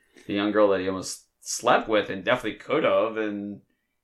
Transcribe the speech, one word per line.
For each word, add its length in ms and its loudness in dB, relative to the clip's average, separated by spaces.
the 80 -6
young 200 0
girl 160 6
that 100 2
he 80 -4
almost 380 -6
slept 480 0
with 200 0
and 140 -8
definitely 340 -2
could 280 -2
have, 320 2
and 420 -6